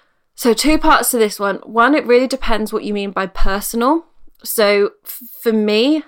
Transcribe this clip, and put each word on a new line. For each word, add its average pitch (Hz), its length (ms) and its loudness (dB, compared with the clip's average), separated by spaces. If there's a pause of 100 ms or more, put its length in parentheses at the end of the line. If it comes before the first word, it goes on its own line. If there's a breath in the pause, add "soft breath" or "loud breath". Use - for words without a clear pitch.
(340 loud breath)
So 233 200 0
two 302 240 0
parts 302 340 2
to 247 60 -2
this 214 240 -2
one. 196 160 -2
One, 233 360 0
it 302 120 0
really 247 220 2
depends 220 440 -2
what 214 140 -6
you 208 80 -6
mean 202 180 -6
by 190 160 -4
personal. 233 800 0 (400)
So 202 460 0 (120)
f-, - 180 -18 (200)
for 233 100 -2
me, 220 560 0